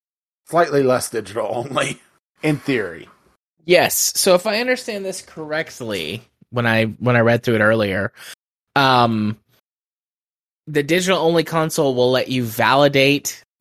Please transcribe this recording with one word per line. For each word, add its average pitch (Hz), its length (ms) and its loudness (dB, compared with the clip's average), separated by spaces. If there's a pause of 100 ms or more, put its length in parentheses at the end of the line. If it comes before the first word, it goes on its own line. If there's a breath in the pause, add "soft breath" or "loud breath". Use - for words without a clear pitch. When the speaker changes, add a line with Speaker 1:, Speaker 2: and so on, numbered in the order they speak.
(480)
Speaker 1:
slightly 147 360 2
less 127 260 0
digital-only, 117 920 -6 (180)
<laughs> - 240 -18
in 151 140 0
theory. 95 500 -4 (580)
Speaker 2:
Yes. 165 500 2
So 185 200 4
if 180 120 -2
I 214 120 -2
understand 240 460 -6
this 185 160 -10
correctly, 117 1040 -8 (280)
when 120 140 -2
I, 113 200 2
when 117 300 0
I 117 40 4
read 117 240 2
through 120 120 0
it 107 60 0
earlier, 104 500 0 (640 loud breath)
um, 120 600 2 (1300)
the 147 180 -2
digital-only 165 600 2
console 160 520 0
will 123 160 4
let 127 180 0
you 127 160 -2
validate 135 1000 2 (180)